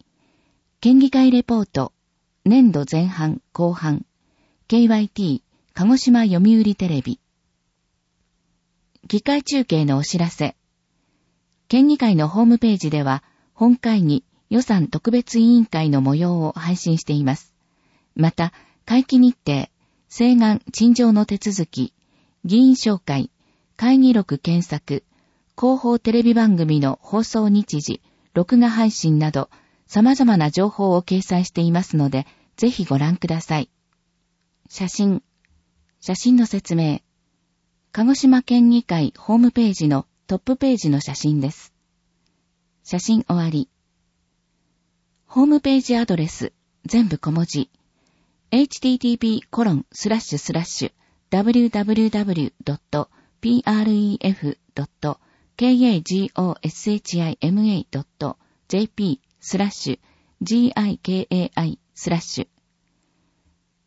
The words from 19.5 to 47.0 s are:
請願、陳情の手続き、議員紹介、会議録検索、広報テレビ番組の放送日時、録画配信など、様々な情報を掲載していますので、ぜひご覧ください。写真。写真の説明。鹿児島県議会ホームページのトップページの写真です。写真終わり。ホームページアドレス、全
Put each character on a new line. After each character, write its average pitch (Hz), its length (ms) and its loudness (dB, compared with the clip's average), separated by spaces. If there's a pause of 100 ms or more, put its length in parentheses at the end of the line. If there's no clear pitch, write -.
請 247 280 2
願、 214 340 2
陳 233 240 4
情 233 180 2
の 208 140 2
手 202 120 -6
続 196 280 -6
き、 - 260 -8 (520)
議 190 140 0
員 262 160 6
紹 214 300 -2
介、 139 280 -4 (440)
会 262 220 2
議 254 160 6
録 185 240 -2
検 170 260 -2
索、 - 380 -8 (560)
広 262 240 0
報 240 160 0
テ 226 140 -2
レ 233 100 2
ビ 233 100 4
番 220 240 4
組 156 220 0
の 135 240 -2
放 220 220 -4
送 220 240 -2
日 202 320 0
時、 - 220 -10 (320)
録 180 220 0
画 240 140 4
配 220 220 0
信 160 260 0
な 151 140 -2
ど、 135 180 -6 (380)
様 240 260 2
々 240 220 2
な 151 160 0
情 196 160 0
報 196 240 -2
を 175 100 0
掲 185 200 -2
載 180 220 -2
し - 60 -10
て 170 100 -6
い 170 120 0
ま 175 100 0
す - 140 -6
の 143 120 0
で、 135 200 -4 (280)
ぜ 233 140 0
ひ 196 140 -8
ご 139 140 -2
覧 170 180 0
く 175 100 -8
だ 165 140 -4
さ 156 180 -4
い。 131 100 -6 (1040)
写 190 140 -8
真。 196 340 -2 (800)
写 - 160 -6
真 247 220 2
の 233 100 4
説 196 300 -6
明。 156 240 -2 (920)
鹿 214 140 -2
児 269 100 2
島 262 260 4
県 240 300 4
議 240 140 2
会 160 340 -2
ホ - 160 -4
ー 233 40 4
ム 240 120 4
ペ 226 200 0
ー 185 40 -4
ジ 156 140 -2
の 139 180 -2 (220)
ト 190 80 -4
ッ - 20 -6
プ 262 180 -4
ペ 269 180 0
ー - 20 -2
ジ 160 140 -2
の 143 100 0
写 143 160 -12
真 151 240 -2
で 139 100 -4
す。 - 240 -20 (1080)
写 180 160 -6
真 226 240 0
終 175 100 -4
わ 165 160 -2
り。 151 180 -4 (1600)
ホ 254 160 0
ー 285 40 6
ム 294 140 4
ペ 269 180 2
ー - 20 4
ジ 247 160 -2
ア 233 100 -2
ド 185 80 0
レ 160 140 -2
ス、 - 240 -10 (340)
全 226 220 2